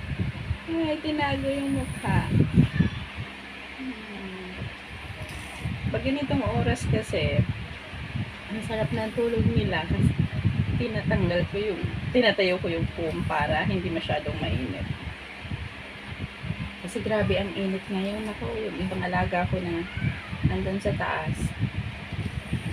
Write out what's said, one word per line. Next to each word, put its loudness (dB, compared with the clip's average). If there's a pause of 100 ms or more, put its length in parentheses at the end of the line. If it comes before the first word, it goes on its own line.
(680)
Ay, 2
tinago 0
yung 0
mukha. 2 (1500)
Hmm. -8 (1400)
Pag 0
ganitong 2 (180)
oras 2
kasi, 4 (1040)
ang -4
sarap 2
ng 0
tulog 4
nila 2
kasi 4 (640)
tinatanggal 2
ko -4
yung, 0 (320)
tinatayo 6
ko 0
yung 2
foam -2
para 2
hindi 0
masyadong -2
mainit. -2 (2000)
Kasi -6
grabe 4
ang 0
init 0
ngayon. -2
Ako, -6
yung -4
ibang -2
alaga 2
ko 2
na -2 (640)
nandun 0
sa 0
taas, -2 (1400)